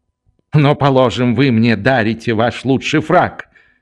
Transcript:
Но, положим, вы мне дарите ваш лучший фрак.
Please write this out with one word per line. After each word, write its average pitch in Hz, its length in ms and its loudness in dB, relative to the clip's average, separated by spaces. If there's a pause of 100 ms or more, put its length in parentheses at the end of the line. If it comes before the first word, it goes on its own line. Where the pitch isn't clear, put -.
(540)
Но, 147 220 2
положим, 127 580 2
вы 135 180 2
мне 113 260 2
дарите 113 560 -2
ваш 113 320 -4
лучший 135 360 -2
фрак. 156 480 -2 (320)